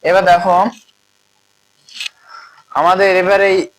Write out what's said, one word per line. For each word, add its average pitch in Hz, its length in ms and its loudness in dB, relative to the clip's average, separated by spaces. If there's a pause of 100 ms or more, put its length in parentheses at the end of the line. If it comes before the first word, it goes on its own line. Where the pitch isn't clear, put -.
এবার 180 220 0
দেখো, 175 300 2 (2250)
আমাদের 185 460 0
এবার 190 260 0
এই 190 160 0 (220)